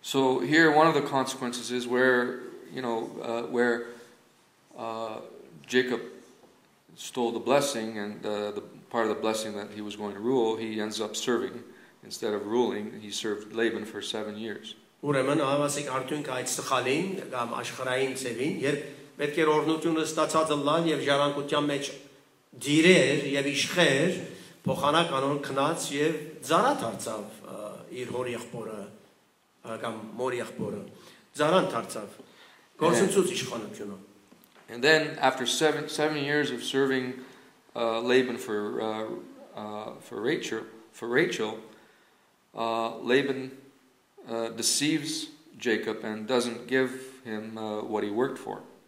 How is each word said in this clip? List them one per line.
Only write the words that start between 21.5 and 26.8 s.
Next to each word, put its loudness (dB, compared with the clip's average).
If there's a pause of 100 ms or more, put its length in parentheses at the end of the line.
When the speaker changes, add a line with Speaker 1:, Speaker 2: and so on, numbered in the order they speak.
Speaker 2:
մեջ -2 (680)
դիրեր 6 (100)
և 0
իշխեր, 4 (500)
փոխանակ 2
անոր 0
քնած 0
և 2 (320)
ձառա 4 (100)